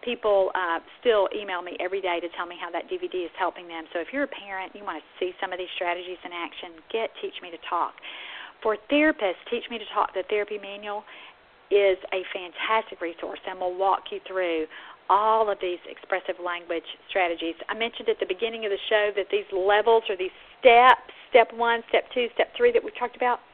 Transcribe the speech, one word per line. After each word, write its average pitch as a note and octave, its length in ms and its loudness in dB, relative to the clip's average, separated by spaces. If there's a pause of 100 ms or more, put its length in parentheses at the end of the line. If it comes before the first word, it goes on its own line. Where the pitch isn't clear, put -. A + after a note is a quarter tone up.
people, G#3 520 2
uh, E3+ 240 -2 (200)
still G#3+ 380 4
email F#3+ 240 -6
me F3 180 -12
every F#3 220 -4
day F3 180 -2
to E3+ 160 -8
tell F3 140 -8
me F3 100 -14
how F3 120 -10
that F3 180 -8
D F#3 80 -6
V F3+ 100 -8
D F3 220 -6
is - 80 -16
helping F3 320 -4
them. E3 240 -10
So E3+ 80 -4
if D#3+ 100 -10
you're C#4 140 -2
a C4+ 80 -12 (100)
parent, F#3+ 320 -10
you G3+ 80 -16
wanna E3+ 220 -10 (160)
see F#3 180 -2
some F#3 140 -6
of F3+ 80 -10
these F3+ 140 -10
strategies F3+ 500 -6
in F3+ 80 -12
action, E3+ 480 -12 (100)
get A3 300 -4
Teach G3 200 -10
Me F#3 120 -14
to E3 160 -16
Talk. E3+ 240 -2 (680)
For G#3+ 140 0 (160)
therapists, D4 480 2 (140)
Teach A#3+ 160 -6
Me A#3 80 -10
to G#3 160 -10
Talk, - 240 0
the F#3 100 -4
therapy G#3 300 -2
manual, G3+ 480 -12 (640)
is G3 320 6 (100)
a F#3 220 -4
fantastic G3+ 640 -4
resource, E3+ 480 -8
and F#3+ 140 -8
we'll F3+ 160 -2
walk F#3+ 340 2
you G3+ 160 -8
through F3 380 -2 (440)
all A3 400 4
of G3 100 -2
these F3+ 300 -6
expressive F#3 480 -6
language F3 480 -6 (240)
strategies. E3+ 460 0 (120)
I G#3 60 -4
mentioned A3+ 360 -4
at G#3+ 120 0
the F#3+ 80 -2
beginning A3+ 360 -4
of G#3 40 -2
the G3 80 0 (120)
show G#3+ 280 4
that F#3 140 0
these G3+ 180 -2
levels G#3 580 4
or G3+ 80 -2
these F3+ 180 -4 (280)
steps, B3 400 10 (300)
step A3+ 180 8
one, A#3 400 0
step - 240 2
two, A#3+ 220 0
step - 200 0
three A#3+ 180 6
that A#3 100 4
we - 100 -8
talked - 220 -6
about B3 240 0 (140)